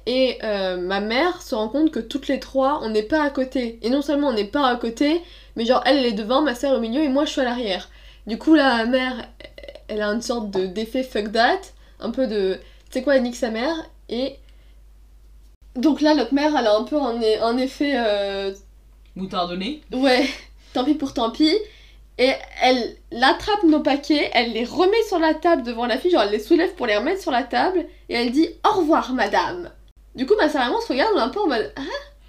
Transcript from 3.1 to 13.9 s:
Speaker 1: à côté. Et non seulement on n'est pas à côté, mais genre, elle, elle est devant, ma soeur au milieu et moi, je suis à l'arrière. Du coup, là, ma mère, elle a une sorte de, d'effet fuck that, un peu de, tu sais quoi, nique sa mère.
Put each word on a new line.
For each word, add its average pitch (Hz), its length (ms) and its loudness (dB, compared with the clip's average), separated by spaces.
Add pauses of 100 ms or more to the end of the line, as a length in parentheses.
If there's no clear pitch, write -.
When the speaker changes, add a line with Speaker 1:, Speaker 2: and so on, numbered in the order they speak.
Speaker 1:
à 190 60 0
côté. 254 540 -4
Et 226 80 -2
non 285 100 2
seulement 285 280 0
on 247 40 2
n'est 208 120 0
pas 285 220 0
à 240 80 2
côté, 285 460 0 (340)
mais 226 100 -2
genre, 247 200 2
elle, 269 120 6
elle 262 80 2
est 240 80 0
devant, 226 280 0
ma 254 140 0
soeur 269 220 0
au - 20 -2
milieu 233 220 -2
et 302 80 0
moi, 277 160 2
je 302 60 -4
suis 294 100 -2
à - 20 2
l'arrière. 233 460 -4 (380)
Du 226 100 -4
coup, 311 160 2
là, 254 320 4
ma - 0 -
mère, 254 420 -2 (600)
elle 208 120 -4
a 208 60 -2
une 208 140 -2
sorte 226 300 -6
de, 190 160 -2
d'effet 220 360 -4
fuck 220 280 -6
that, 247 280 2 (400)
un 220 120 -6
peu 262 160 -2
de, 190 320 -2 (260)
tu - 140 -6
sais - 40 -4
quoi, 277 160 4
nique 240 160 -2
sa 240 140 -4
mère. 240 260 -4 (320)